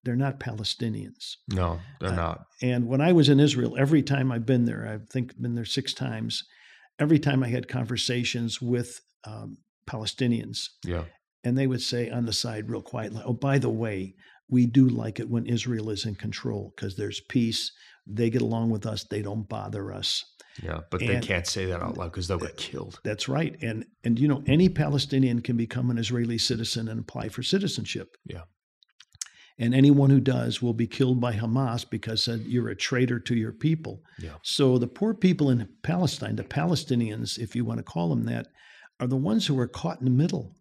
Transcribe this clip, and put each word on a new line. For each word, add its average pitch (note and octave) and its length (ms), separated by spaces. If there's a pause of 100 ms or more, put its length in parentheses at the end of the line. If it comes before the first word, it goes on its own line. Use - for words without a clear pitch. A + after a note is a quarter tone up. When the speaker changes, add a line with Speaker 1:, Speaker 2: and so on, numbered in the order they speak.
Speaker 1:
they're A#2+ 100
not C#3 240
Palestinians. G#2+ 920 (160)
Speaker 2:
No, F2+ 320 (180)
they're F#2+ 120
Speaker 1:
Uh, F2+ 40
Speaker 2:
not. E2 300 (160)
Speaker 1:
and B2 260
when C3+ 140
I E3+ 100
was D#3 160
in C#3 140
Israel, B2 360
every C#3 260
time C3+ 280
I've A2+ 140
been B2 200
there, A2 220
I G#2+ 120 (120)
think B2+ 280
been A#2+ 160
there A#2 100
six - 280
times, A2+ 500 (540)
every D3+ 220
time C3+ 240
I A#2+ 60
had B2 180
conversations A#2+ 960
with, A#2+ 400 (240)
um, G#2+ 320 (280)
Palestinians. A2+ 840 (160)
Speaker 2:
Yeah. E2+ 200 (380)
Speaker 1:
And A#2+ 140
they C3+ 100
would B2+ 140
say A#2+ 280
on A#2+ 160
the A2+ 80
side A2+ 360
real A2 120
quietly, A2 440
"Oh, A#2+ 80
by C#3 260
the C3 100
way, G#2 460 (320)
we B2 200
do B2+ 200
like A2+ 320
it A2+ 100
when A#2 180
Israel A2+ 420
is G2+ 160
in G#2+ 100
control G#2+ 600
'cause G2 180
there's G2+ 240 (100)
peace. A#2 420 (340)
They A2+ 240
get A#2+ 140
along A2+ 260
with A2 160
us. G#2+ 180
They G#2 200
don't G#2 260
bother G2+ 420
us." G2 320 (380)
Speaker 2:
Yeah, D#2+ 200 (100)
but F2+ 80
they G2+ 160
Speaker 1:
And A#2+ 100
Speaker 2:
can't F2 220
say F#2+ 180
that F2 160
out F2+ 160
loud F2 160
'cause F2 140
they'll F#2 100
get D2+ 200
killed. - 460
Speaker 1:
That's G#2+ 240
right. C#3+ 340
And, A2+ 240 (180)
and, A#2 160
you C#3+ 80
know, C#3+ 180
any E3+ 240
Palestinian C#3 720
can A#2+ 160
become B2 320
an A#2+ 80
Israeli A#2 400
citizen A2+ 500
and A2+ 120
apply A2 300
for B2 140
citizenship. C3 800
Speaker 2:
Yeah. F2 200 (1120)
Speaker 1:
And A#2+ 160
anyone C#3 380
who C#3 80
does A#2+ 420
will A#2+ 120
be A2+ 140
killed B2+ 340
by B2 120
Hamas A#2 560
because A2+ 340
said, A#2 220
"You're A#2 240
a G2+ 60
traitor B2+ 440
to B2 160
your A2 180
people." D#3 500 (160)
Speaker 2:
Yeah. E2 240
Speaker 1:
So C3 340
the A#2+ 100
poor G#3+ 260
people F3+ 360
in A#2 180 (140)
Palestine, D#3 540
the G#2+ 80
Palestinians, A#2+ 960
if A#2 160
you A#2+ 100
wanna A2+ 180
call E3+ 260
them A#2 160
that, - 220 (520)
are B2+ 80
the C3 100
ones G3+ 300
who C#3 120
are A#2+ 80
caught - 320
in B2+ 60
the B2+ 60
middle. D3 500